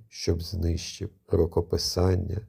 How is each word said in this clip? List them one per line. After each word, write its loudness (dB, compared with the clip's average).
щоб -2
знищив -4
рукописання 2